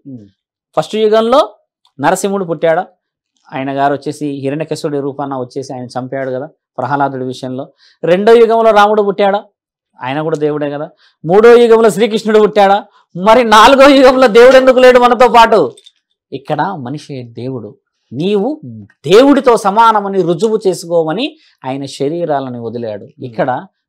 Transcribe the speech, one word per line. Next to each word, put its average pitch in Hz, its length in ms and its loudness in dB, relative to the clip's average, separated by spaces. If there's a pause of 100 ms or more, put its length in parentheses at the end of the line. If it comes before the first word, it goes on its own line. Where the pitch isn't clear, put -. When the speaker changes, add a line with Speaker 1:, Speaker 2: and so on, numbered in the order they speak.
Speaker 1:
మ్మ్. 127 120 -18 (580)
Speaker 2:
ఫస్ట్ - 180 -6
యుగంలో 220 560 0 (500)
నరసింహుడు 190 440 -2
పుట్టాడా, 165 420 -2 (680)
ఆయన 135 180 -8
గారు 139 200 -2
వచ్చేసి 147 340 -8
హిరణ్యకశిపుడి 143 760 -8
రూపాన 139 360 -10
వచ్చేసి 127 380 -12
ఆయన 123 100 -12
చంపాడు 131 460 -10
కదా 131 180 -8 (300)
ప్రహ్లాదుడి 135 460 -6
విషయంలో. 127 440 -12 (360)
రెండో 196 280 2
యుగంలో 226 380 4
రాముడు 208 320 2
పుట్టాడా, 202 420 -2 (580)
ఆయన 135 200 -6
కూడా 160 140 -4
దేవుడే 147 340 -4
కదా. 147 200 -10 (340)
మూడో 214 320 4
యుగంలో 226 340 4
శ్రీకృష్ణుడు 214 480 -2
పుట్టాడా, 202 460 2 (320)
మరి 220 280 2
నాలుగో 240 440 6
యుగంలో 262 380 4
దేవుడు 240 300 6
ఎందుకు 262 220 4
లేడు 254 200 6
మనతో 240 300 4
పాటు? 208 440 4 (600)
ఇక్కడ 143 300 -8
మనిషి 147 600 -12
దేవుడు, 117 540 -14 (360)
నీవు 202 480 -4 (480)
దేవుడితో 262 480 4
సమానమని 196 680 0
రుజువు 180 440 -2
చేసుకోమని 170 680 -4 (280)
ఆయన 135 200 -8
శరీరాలను 139 800 -6
వదిలాడు. 113 420 -10
Speaker 1:
Hmm. 131 200 -20
Speaker 2:
ఇక్కడ 135 420 -6 (220)